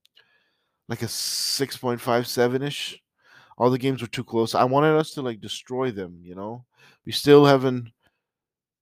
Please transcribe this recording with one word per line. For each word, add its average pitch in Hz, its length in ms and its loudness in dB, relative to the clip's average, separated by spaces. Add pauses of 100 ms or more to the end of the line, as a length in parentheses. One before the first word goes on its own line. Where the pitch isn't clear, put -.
(880)
like, 117 120 -8
a 113 80 -6
six - 720 -6
point 120 220 -6
five, 120 260 0
seven-ish. 131 760 -2 (540)
All 123 140 4
the 127 80 2
games 131 240 -2
were 110 60 -8
too - 160 -8
close. 113 300 -2
I 117 100 4
wanted 147 340 2
us 156 140 -4
to, 147 100 -8
like, 113 180 -8
destroy 127 500 -8
them, 90 320 -12
you 90 120 -20
know? 110 320 -14 (400)
We 110 60 -10
still 143 340 8
haven't 127 460 2 (880)